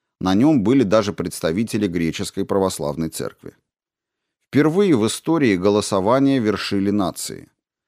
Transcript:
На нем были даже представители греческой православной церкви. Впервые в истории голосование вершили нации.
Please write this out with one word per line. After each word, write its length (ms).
На 160
нем 280
были 200
даже 300
представители 760
греческой 600
православной 640
церкви. 440
Впервые 480
в 100
истории 500
голосование 800
вершили 520
нации. 600